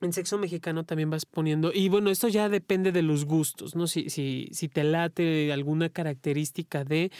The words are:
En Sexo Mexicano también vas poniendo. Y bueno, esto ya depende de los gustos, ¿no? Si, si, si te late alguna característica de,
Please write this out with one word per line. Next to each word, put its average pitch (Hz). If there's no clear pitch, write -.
En 175
Sexo 180
Mexicano 165
también 156
vas 156
poniendo. 156
Y 190
bueno, 202
esto 196
ya 208
depende 190
de 175
los 151
gustos, 151
¿no? 170
Si, 165
si, 135
si -
te 151
late 165
alguna 147
característica 151
de, 160